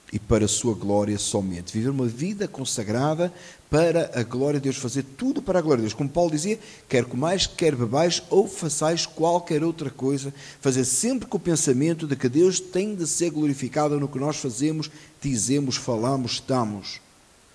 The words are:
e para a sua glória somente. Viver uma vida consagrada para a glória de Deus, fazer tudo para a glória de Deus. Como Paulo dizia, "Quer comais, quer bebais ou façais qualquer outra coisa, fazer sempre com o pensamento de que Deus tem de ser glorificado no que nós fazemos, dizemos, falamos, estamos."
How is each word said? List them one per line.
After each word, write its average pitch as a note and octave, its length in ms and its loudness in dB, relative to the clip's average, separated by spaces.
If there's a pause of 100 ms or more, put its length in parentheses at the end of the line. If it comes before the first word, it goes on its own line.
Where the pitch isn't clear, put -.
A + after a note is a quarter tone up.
(120)
e G#2 60 -2
para G#2+ 260 2
a G2+ 40 4
sua A#2 260 0
glória G2+ 440 0
somente. F#2+ 540 -4
Viver A2+ 160 -2
uma C3+ 180 0
vida F3+ 400 -4
consagrada C#3 840 -2 (360)
para E3 460 2
a B2 80 0
glória C3+ 380 0
de C3 40 -4
Deus, C3 120 0
fazer C3 260 -4
tudo B3+ 400 -4
para F#3 160 0
a F3 40 2
glória D3+ 160 4
de A2 100 0
Deus. - 60 -6
Como C#3+ 140 -2
Paulo E3+ 220 2
dizia, E3 260 0 (320)
"Quer B2 160 2
comais, C#3+ 440 0
quer D#3 260 2
bebais C3+ 560 0
ou F#3+ 160 6
façais D#3+ 600 -2
qualquer E3+ 580 0
outra D#3+ 260 -2
coisa, C#3 420 -2 (280)
fazer C3 240 2
sempre A#3 420 0
com - 100 -2
o F3 40 -2
pensamento D#3+ 640 2
de C#3 80 -2
que B2+ 140 2
Deus F3+ 320 4
tem G#3 340 -4
de E3+ 140 -4
ser E3+ 220 0
glorificado D3 680 0
no C#3+ 80 0
que C#3 140 -4
nós D3 160 -2
fazemos, C#3+ 520 -2 (320)
dizemos, C3 540 0
falamos, B2 580 -2
estamos." G#2+ 680 -2 (540)